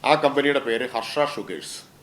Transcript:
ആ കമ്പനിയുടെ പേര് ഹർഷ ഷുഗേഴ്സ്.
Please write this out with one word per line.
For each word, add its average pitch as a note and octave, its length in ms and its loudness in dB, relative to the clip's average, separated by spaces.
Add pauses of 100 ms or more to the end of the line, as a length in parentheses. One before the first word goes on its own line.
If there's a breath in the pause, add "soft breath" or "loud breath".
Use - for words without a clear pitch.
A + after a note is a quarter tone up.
ആ - 100 6
കമ്പനിയുടെ C#3+ 440 2
പേര് A#2+ 320 -2
ഹർഷ A2+ 280 -4 (160)
ഷുഗേഴ്സ്. - 560 -10 (120)